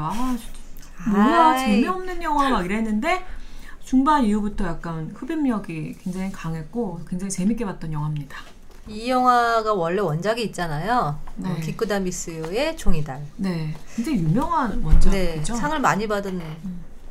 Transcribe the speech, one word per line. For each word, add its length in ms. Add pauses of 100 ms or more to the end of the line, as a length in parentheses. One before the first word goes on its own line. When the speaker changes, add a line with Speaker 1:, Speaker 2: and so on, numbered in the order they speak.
Speaker 1:
"아, 340
진짜 760
뭐야, 400
Speaker 2:
아이. 160
Speaker 1:
재미없는 580
영화." 260
막 160
이랬는데 580 (600)
중반 400
이후부터 420
약간 480
흡입력이 880
굉장히 300
강했고 760
굉장히 220
재밌게 340
봤던 280
영화입니다. 440 (520)
Speaker 2:
이 220
영화가 640
원래 260
원작이 440
있잖아요. 720 (180)
Speaker 1:
네. 120
Speaker 2:
어, 120
기쿠다 400
미쓰요의 760
종이달. 480 (120)
Speaker 1:
네, 380 (200)
굉장히 240
유명한 600
Speaker 2:
네, 60
Speaker 1:
원작이죠. 680
Speaker 2:
상을 260
많이 280
받은 320
Speaker 1:
음. 440 (260)